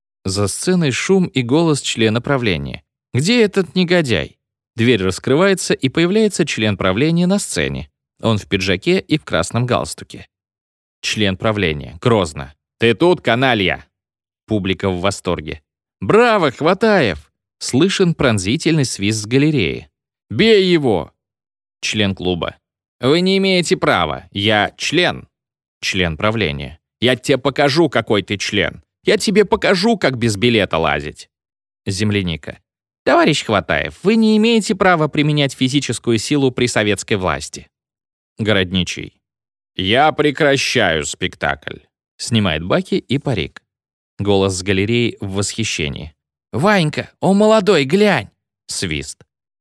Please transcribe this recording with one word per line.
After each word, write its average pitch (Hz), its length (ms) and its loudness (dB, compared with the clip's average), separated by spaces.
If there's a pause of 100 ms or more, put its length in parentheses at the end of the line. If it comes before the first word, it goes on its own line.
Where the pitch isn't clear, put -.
(240)
За 98 240 -2
сценой 175 420 0
шум 185 360 2
и - 160 -2
голос 151 380 2
члена 113 400 0
правления. 104 640 -4 (280)
«Где 202 300 2
этот 196 320 0
негодяй?» 160 640 0 (380)
Дверь 117 260 2
раскрывается, 156 720 0
и - 140 -2
появляется 185 560 0
член 107 320 -2
правления 151 500 2
на 196 120 2
сцене. 69 520 -6 (300)
Он 110 180 0
в - 80 -10
пиджаке 98 520 0
и - 200 -2
в - 60 -16
красном 117 420 -2
галстуке. - 640 -6 (720)
Член 101 360 -2
правления. 82 640 -2
Грозно. 85 540 0 (240)
«Ты 113 160 2
тут, 175 260 2
каналья?» 113 680 0 (600)
Публика 98 440 -2
в 90 100 -4
восторге. 85 640 -4 (380)
«Браво, 190 500 2
Хватаев!» 165 840 0 (260)
Слышен 170 560 0
пронзительный 135 720 0
свист 107 380 -2
с 104 40 -10
галереи. 120 640 0 (400)
«Бей 196 380 4
его!» 135 460 0 (680)
Член 104 340 -2
клуба. 87 420 -4 (440)
«Вы 147 200 2
не 190 180 2
имеете 190 380 0
права. 82 540 -2
Я 104 460 0
член». 139 520 -2 (520)
Член 87 360 -2
правления. 78 600 -4 (220)
«Я 156 160 2
тебе 135 220 0
покажу, 143 500 2
какой 113 340 0
ты 104 140 -6
член. - 460 -4 (220)
Я 214 120 4
тебе 208 280 2
покажу, 202 520 0
как 131 220 -2
без 110 180 0
билета 98 420 0
лазить». 73 520 -4 (560)
Земляника. 98 720 -4 (460)
«Товарищ 262 400 2
Хватаев, 85 580 -2
вы 214 140 2
не 220 200 4
имеете 220 380 2
права 180 340 2
применять 147 460 0
физическую 127 640 0
силу 135 320 0
при 120 160 0
советской 107 480 0
власти». 82 540 -4 (720)
Городничий. 95 840 -2 (540)
«Я 120 380 2
прекращаю 131 920 0
спектакль». - 760 -6 (400)
Снимает 95 460 -2
баки 156 300 -2
и 139 240 -4
парик. 101 440 -6 (560)
Голос 98 360 0
с 92 80 -8
галереи 104 580 0
в 98 140 -8
восхищении. 90 800 -6 (380)
«Ванька, 156 580 0 (100)
он 185 160 2
молодой, 208 480 4
глянь!» 175 460 2 (360)
Свист. 76 580 -8 (360)